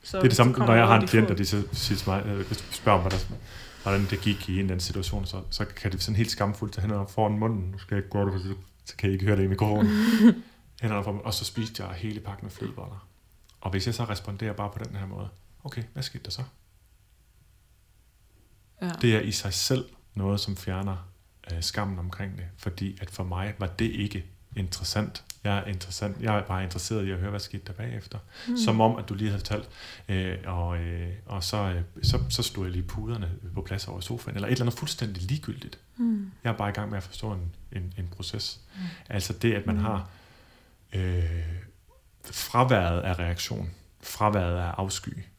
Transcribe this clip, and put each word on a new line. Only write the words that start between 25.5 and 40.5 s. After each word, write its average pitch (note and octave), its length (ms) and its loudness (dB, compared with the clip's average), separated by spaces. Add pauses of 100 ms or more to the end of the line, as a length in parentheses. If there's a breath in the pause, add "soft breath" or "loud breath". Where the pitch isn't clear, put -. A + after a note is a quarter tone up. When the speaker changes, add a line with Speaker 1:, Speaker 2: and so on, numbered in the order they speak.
Speaker 2:
er F#2+ 80 -2
interessant. G2+ 560 -6
Jeg A2 160 2
er G2+ 40 0
bare F#2 220 -2
interesseret G2 420 -2
i F#2+ 60 -2
at F#2 60 -2
høre, F#2+ 120 -2
hvad G2+ 100 -4
skete - 280 -10
der G2 60 -10
bagefter. A2+ 440 -8 (300 loud breath)
Speaker 1:
Mm. A#3+ 100 0
Speaker 2:
Som A#2 240 4
om, A2+ 140 6
at G#2+ 140 -8
du G#2+ 40 -2
lige G#2 160 0
havde G2+ 100 0
fortalt, G#2 300 -4 (400 loud breath)
øh, F#2 360 0
og, F2 340 -2
øh, E2+ 280 -4 (180)
og G2 180 -6
så, - 140 -2
øh, F#2 240 0 (220)
så, - 160 6 (100)
så - 140 0
slog G2 220 -2
jeg F#2 60 -2
lige F2+ 120 -2
puderne G#2+ 480 -4 (220)
på F#2 80 -4
plads - 260 -4
over F#2+ 120 -8
i - 20 -8
sofaen, - 340 -6
eller G2+ 120 -2
et - 40 4
eller B2 140 2
andet A#2 140 -2
fuldstændig G#2 440 -4
ligegyldigt. - 560 -6 (180)
Speaker 1:
Mm. G#3+ 340 0 (120)
Speaker 2:
Jeg A#2 100 0
er G#2 40 -4
bare G#2 120 0
i G#2 40 -4
gang G#2 160 -4
med G#2 80 -4
at F#2+ 60 -4
forstå G#2+ 280 -8
en, F2 200 -4 (200)
en, F2+ 260 -6
en F2 180 -6
proces. - 440 -8 (160 loud breath)
Speaker 1:
Mm. F#3+ 60 -10 (280 loud breath)
Speaker 2:
Altså G2+ 240 -2
det, A#2 200 2
at G2+ 120 -2
man - 100 2
Speaker 1:
Mm. G#2 60 2
Speaker 2:
har, G#2 280 -2 (840 loud breath)